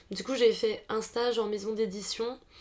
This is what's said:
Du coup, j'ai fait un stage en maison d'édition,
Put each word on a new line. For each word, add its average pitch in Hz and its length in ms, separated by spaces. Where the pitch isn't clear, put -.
Du 190 120
coup, 262 120
j'ai 226 180
fait 214 340
un 220 140
stage 233 380
en 208 80
maison 208 260
d'édition, 220 680